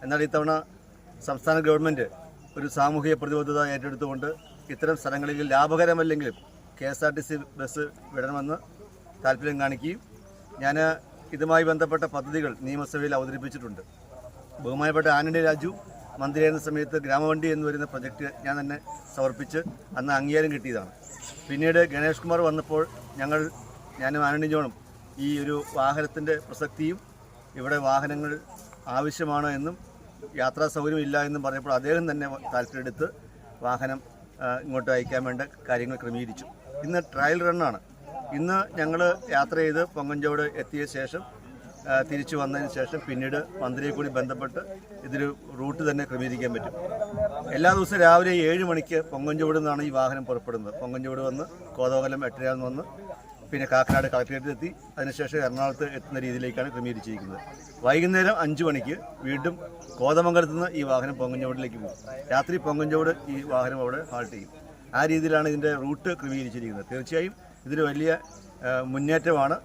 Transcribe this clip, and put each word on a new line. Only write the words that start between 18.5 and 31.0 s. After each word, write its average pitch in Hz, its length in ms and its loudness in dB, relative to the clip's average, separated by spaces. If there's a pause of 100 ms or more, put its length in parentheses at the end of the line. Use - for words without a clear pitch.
തന്നെ 143 160 -6 (380)
സമർപ്പിച്ച് 135 440 -2 (380)
അന്ന് 135 220 -2
അംഗീകാരം 151 360 2
കിട്ടിയതാണ്. 110 360 -6 (560)
പിന്നീട് 160 320 4 (140)
ഗണേഷ് 151 300 0
കുമാർ 170 160 2 (100)
വന്നപ്പോൾ 156 320 0 (380)
ഞങ്ങൾ, 147 200 2 (640)
ഞാനും 143 260 0
ആന്റണി 151 260 2
ജോണും 143 200 0 (520)
ഈ - 20 2 (160)
ഒരു 147 120 -2 (220)
വാഹനത്തിൻ്റെ 151 560 0 (140)
പ്രസക്തിയും 156 500 -4 (640)
ഇവിടെ 139 180 0 (100)
വാഹനങ്ങൾ 147 440 0 (640)
ആവശ്യമാണ് 147 600 0
എന്നും 156 180 -4 (680)
യാത്രാ 131 240 2 (100)
സൗകര്യം 151 300 0